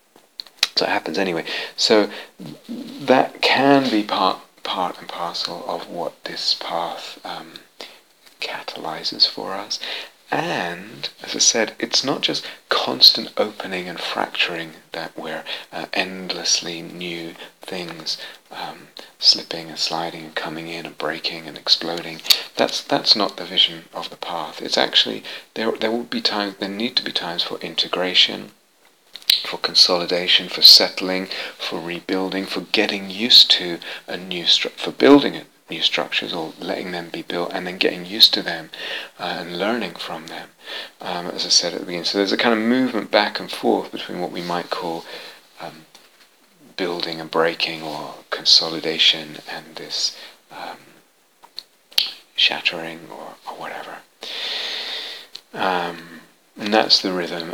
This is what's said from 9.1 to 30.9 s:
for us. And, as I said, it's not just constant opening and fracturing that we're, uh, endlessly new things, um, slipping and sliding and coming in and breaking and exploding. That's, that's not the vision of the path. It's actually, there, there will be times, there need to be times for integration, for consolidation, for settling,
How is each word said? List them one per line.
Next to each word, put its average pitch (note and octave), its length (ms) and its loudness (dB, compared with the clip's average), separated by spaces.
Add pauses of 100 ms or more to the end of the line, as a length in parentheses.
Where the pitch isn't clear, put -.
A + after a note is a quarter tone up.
for G2 240 -6
us. G2 260 -4 (520)
And, A2 800 -2 (120)
as - 140 -6
I - 40 0
said, - 380 6
it's - 280 0
not C#3 160 0
just - 260 -2 (220)
constant - 680 6
opening F#3+ 540 -2
and F3 100 -8
fracturing - 720 -2 (220)
that E2 240 -8
we're, D#2+ 260 -8 (300)
uh, E2+ 180 -6
endlessly F2+ 920 -2
new E2+ 540 -8 (260)
things, F2 560 -8 (320)
um, - 380 -12 (320)
slipping - 500 4
and D2+ 80 -10
sliding E2 460 -2
and D#2+ 120 -10
coming E2 340 -6
in E2 160 -8
and C#2 120 -12
breaking D#2+ 500 -4
and C#2+ 100 -12
exploding. E2 640 -4 (340)
That's, - 260 2
that's C#3+ 320 2
not G2+ 220 0
the F2 100 -10
vision E2+ 380 2 (100)
of E2+ 160 -8
the - 60 -18
path. E2 460 -6
It's - 160 0
actually, - 460 2 (300)
there, A2+ 200 -2
there A2 180 0
will A#2+ 120 -2
be A#2+ 180 -6
times, G2+ 380 -2
there G2+ 100 -4
need G#2 260 -2
to - 80 -2
be F#2 80 -6
times F2 320 -2
for - 160 -6
integration, F#2 920 0 (960)
for - 120 -6
consolidation, F2+ 920 4
for - 120 -4
settling, F#2 680 6 (300)